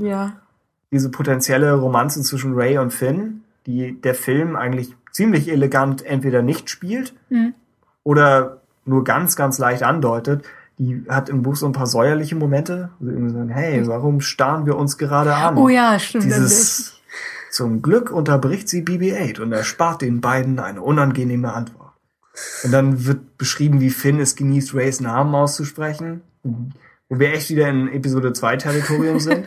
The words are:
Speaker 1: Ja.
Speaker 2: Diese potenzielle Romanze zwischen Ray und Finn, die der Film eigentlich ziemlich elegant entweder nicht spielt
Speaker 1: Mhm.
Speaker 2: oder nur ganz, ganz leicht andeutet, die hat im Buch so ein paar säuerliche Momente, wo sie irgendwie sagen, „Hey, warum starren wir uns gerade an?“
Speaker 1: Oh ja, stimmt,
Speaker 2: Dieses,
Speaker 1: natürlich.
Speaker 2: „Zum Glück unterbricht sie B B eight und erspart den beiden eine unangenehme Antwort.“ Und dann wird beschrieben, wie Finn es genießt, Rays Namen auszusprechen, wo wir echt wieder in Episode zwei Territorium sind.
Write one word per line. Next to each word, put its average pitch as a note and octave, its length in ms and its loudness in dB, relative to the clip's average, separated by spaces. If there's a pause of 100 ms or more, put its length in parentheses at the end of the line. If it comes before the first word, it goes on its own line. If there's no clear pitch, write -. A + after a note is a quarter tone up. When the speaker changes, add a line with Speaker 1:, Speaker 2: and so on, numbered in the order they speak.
Speaker 1:
Ja. G3+ 280 -4 (580)
Speaker 2:
Diese C3+ 180 0
potenzielle C#3 640 2
Romanze C3 480 2
zwischen C3 320 -4
Ray B2+ 240 2
und B2 140 -2
Finn, G3 500 -4 (240)
die B2+ 340 -6
der B2+ 140 0
Film D3 400 0
eigentlich B2 400 -4 (180)
ziemlich F3 360 2
elegant C3+ 580 0
entweder C3 360 0
nicht D3 280 -2
spielt B3 420 -8 (160)
Speaker 1:
Mhm. A#3+ 240 0 (520)
Speaker 2:
oder C#3+ 560 4 (240)
nur C3 200 2
ganz, C3 320 0
ganz C3+ 220 0
leicht B2 240 0
andeutet, C3+ 640 0 (340)
die B2+ 300 -4
hat C3+ 200 -2
im C3+ 140 0
Buch C#3 140 0
so D#3 100 -2
ein C3+ 60 0
paar C3 160 -2
säuerliche D3 480 0
Momente, F3 540 -2 (100)
wo C3 60 -8
sie C3 60 -4
irgendwie A#2+ 220 -2
sagen, A#2+ 140 -6
„Hey, C3 400 -2
warum C#3 320 0
starren C#3+ 460 -2
wir C#3+ 100 0
uns C#3+ 200 -2
gerade D3 380 2
an?“ D#3 240 2
Speaker 1:
Oh C4 100 8
ja, A#3+ 300 4
stimmt, - 260 -2
Speaker 2:
Dieses, C3 140 2 (400)
Speaker 1:
natürlich. - 240 -12 (480)
Speaker 2:
„Zum A2+ 320 -2
Glück A3 300 2
unterbricht D3+ 560 0
sie F3 140 -2
B F3 160 -2
B F#3+ 160 0
eight B2 260 -4
und A2+ 120 -4
erspart E3 480 -2
den A#2+ 200 -2
beiden C3 400 0
eine F#2+ 200 -8
unangenehme B2+ 720 0
Antwort.“ - 400 -10 (720)
Und B2 80 0
dann C3+ 320 4
wird C#3 320 -4
beschrieben, D3 440 2
wie C3 100 4
Finn C#3+ 300 2
es C#3 160 0
genießt, C#3 380 0
Rays C3 260 -2
Namen C3 340 0
auszusprechen, D3+ 880 -2 (220)
wo B2 720 -8
wir C#3+ 160 2
echt D3+ 160 -6
wieder D3+ 180 2
in C3 200 0
Episode C3 440 -2
zwei B2 240 0
Territorium D3+ 640 0
sind. D#3 280 -2